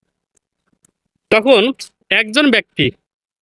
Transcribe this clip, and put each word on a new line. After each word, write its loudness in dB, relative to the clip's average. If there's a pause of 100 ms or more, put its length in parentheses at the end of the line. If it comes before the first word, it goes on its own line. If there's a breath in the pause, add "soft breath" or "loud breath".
(1300)
তখন 2 (360)
একজন 0
ব্যক্তি -2 (520)